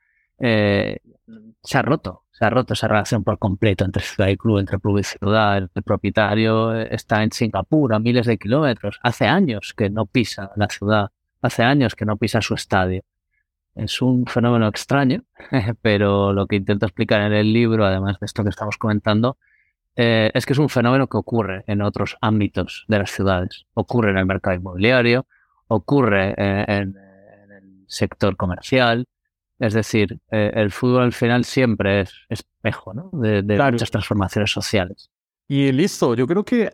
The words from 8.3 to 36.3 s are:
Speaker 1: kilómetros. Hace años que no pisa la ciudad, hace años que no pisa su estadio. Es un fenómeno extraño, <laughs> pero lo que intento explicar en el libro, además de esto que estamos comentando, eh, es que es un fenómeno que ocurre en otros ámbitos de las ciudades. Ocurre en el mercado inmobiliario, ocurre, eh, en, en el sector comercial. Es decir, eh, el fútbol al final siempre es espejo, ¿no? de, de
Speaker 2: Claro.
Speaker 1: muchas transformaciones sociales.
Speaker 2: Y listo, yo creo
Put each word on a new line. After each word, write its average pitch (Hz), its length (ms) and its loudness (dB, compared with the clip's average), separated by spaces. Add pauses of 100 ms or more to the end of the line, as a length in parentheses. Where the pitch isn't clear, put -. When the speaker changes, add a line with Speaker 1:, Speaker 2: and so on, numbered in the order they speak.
Speaker 1:
kilómetros. 120 640 -2
Hace 120 240 0
años 131 500 0
que 101 140 0
no 107 160 -2
pisa 104 500 -4
la 104 140 0
ciudad, 101 400 0 (320)
hace 117 220 0
años 131 320 2
que 110 100 -6
no 107 100 -2
pisa 107 260 0
su - 120 -4
estadio. 92 500 -2 (720)
Es - 260 -6
un 127 260 2
fenómeno 117 400 2
extraño, 135 560 0 (260)
<laughs> 117 320 -2
pero 101 500 2
lo 98 140 0
que 104 100 0
intento 101 300 0
explicar 104 360 0
en 104 120 0
el 107 180 4
libro, 113 340 4
además 95 340 0
de 101 80 -8
esto - 160 -4
que 104 60 0
estamos 104 280 -6
comentando, 110 600 0 (600)
eh, 113 360 2
es 123 120 -2
que 143 80 0
es 127 60 0
un 147 100 2
fenómeno 127 380 2
que - 100 -4
ocurre 101 500 -2
en 101 140 0
otros 101 400 -2
ámbitos 104 680 -2
de 107 120 2
las 98 120 -4
ciudades. 95 640 -2
Ocurre 113 380 0
en 95 80 0
el 95 80 2
mercado 98 280 -2
inmobiliario, 117 680 0 (420)
ocurre, 104 720 0
eh, 101 300 0
en, 101 280 -2 (480)
en 101 80 -20
el 95 360 -20
sector 101 500 -2
comercial. 117 720 0 (520)
Es 110 140 0
decir, 107 460 0 (100)
eh, 107 240 0
el 107 160 0
fútbol 123 320 2
al 123 120 2
final 120 300 0
siempre 104 580 0
es 95 120 -6 (160)
espejo, - 640 -8
¿no? 175 180 -12
de, 107 300 0
de 104 140 0
Speaker 2:
Claro. 135 160 4
Speaker 1:
muchas 117 180 -2
transformaciones 101 640 -2
sociales. 95 580 -4 (380)
Speaker 2:
Y 139 240 2
listo, 147 420 2
yo 120 140 0
creo 208 180 0